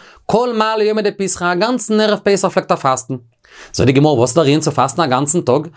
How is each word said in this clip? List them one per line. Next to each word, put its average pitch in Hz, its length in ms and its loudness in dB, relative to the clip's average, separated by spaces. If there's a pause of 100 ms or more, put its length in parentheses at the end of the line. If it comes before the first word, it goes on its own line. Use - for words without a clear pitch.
(260)
כל 247 260 0
מה 220 240 -2
ליומא 214 260 0
דפסחא, 196 500 -4
א - 20 -2
גאנצן 214 460 0
ערב 214 220 0
פסח 196 260 0
פלעגט - 220 -2
ער 175 60 2
פאסטן. 131 380 -2 (580)
זאגט - 140 2
די 135 60 4
גמרא, 147 200 4
וואס 123 220 2
דא 165 80 2
דרין 147 180 2
צו 151 100 -2
פאסטן, 139 320 -2
א 160 40 0
גאנצן 143 340 0
טאג? 151 360 0